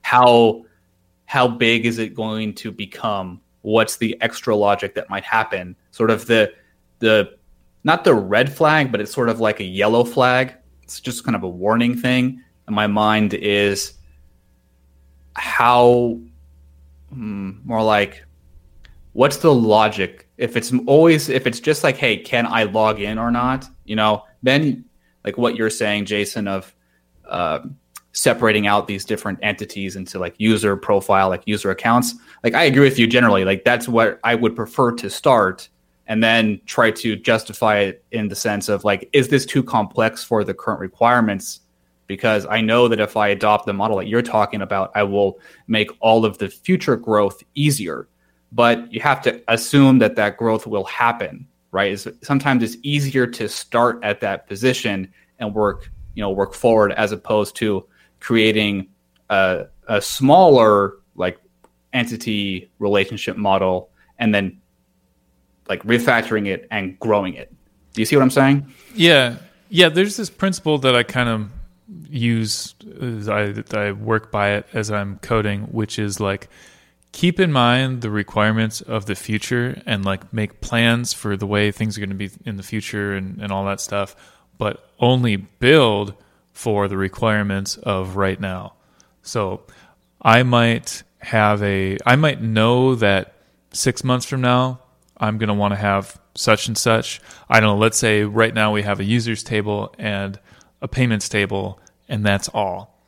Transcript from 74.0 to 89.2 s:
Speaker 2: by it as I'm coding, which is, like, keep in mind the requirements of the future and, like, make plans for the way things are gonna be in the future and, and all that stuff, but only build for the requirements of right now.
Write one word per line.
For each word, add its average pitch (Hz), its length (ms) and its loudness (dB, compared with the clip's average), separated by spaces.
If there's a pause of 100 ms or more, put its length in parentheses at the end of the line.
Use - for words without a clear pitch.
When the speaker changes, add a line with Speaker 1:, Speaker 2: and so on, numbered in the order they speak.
Speaker 2:
by 101 220 0
it 104 200 -4
as 107 180 -4
I'm 98 280 -6
coding, 104 460 -2
which 110 340 -6
is, 101 200 -6
like, 101 300 -4 (640)
keep 175 280 0
in 180 120 2
mind 127 500 2
the 113 80 -6
requirements 107 720 -2
of 110 240 -6
the 104 100 -4
future 120 720 -6
and, 101 200 -4
like, 98 280 -6
make 107 280 -6
plans 117 520 0
for 101 240 -6
the 101 100 -6
way 104 240 0
things 107 260 -6
are 104 40 -10
gonna 98 140 -8
be 98 160 -10 (140)
in 101 120 -8
the 95 60 -14
future 101 520 -6
and, 95 260 -10
and 104 100 -8
all 98 140 -4
that 98 140 -6
stuff, 101 360 -6 (420)
but - 320 -6 (100)
only 123 360 2
build 104 800 2 (380)
for 101 360 -2
the 95 100 -4
requirements 98 800 -2
of 95 380 -4
right 95 240 -2
now. 95 340 -10 (480)